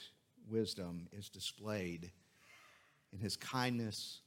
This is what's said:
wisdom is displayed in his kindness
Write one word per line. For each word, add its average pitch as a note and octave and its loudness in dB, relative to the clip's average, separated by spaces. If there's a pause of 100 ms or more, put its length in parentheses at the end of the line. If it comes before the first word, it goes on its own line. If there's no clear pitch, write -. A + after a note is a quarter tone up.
(480)
wisdom F#2 0
is G2+ -10
displayed F2+ -2 (1000)
in - -8
his G#2 0
kindness A#2+ 2